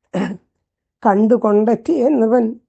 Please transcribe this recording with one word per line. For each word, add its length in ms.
കണ്ടു 320
കൊണ്ടെത്തി 560
എന്നവൻ 520